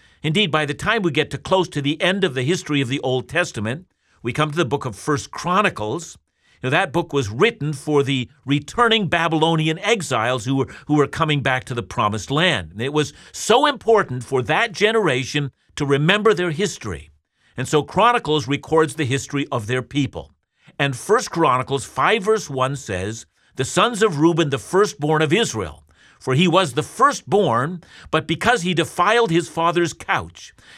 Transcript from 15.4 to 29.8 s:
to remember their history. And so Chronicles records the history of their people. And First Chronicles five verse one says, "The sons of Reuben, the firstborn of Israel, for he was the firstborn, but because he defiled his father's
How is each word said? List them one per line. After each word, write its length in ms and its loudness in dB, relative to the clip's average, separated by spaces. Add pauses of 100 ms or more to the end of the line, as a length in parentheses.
to 100 -2
remember 480 4
their 180 -2
history. 600 -6 (440)
And 120 -6
so 160 2
Chronicles 640 2
records 480 0
the 100 -2
history 460 -4
of 160 -4
their 160 -2
people. 480 -6 (480)
And 160 0
First 340 0
Chronicles 560 0
five 380 0
verse 260 -2
one 260 -2
says, 520 -6 (300)
"The 80 -2
sons 360 0
of 180 2
Reuben, 300 4
the 80 -2
firstborn 640 0
of 100 0
Israel, 540 -2 (340)
for 140 -2
he 140 4
was 260 4
the 80 0
firstborn, 1000 0 (260)
but 180 -2
because 360 0
he 100 0
defiled 560 2
his 200 0
father's 440 0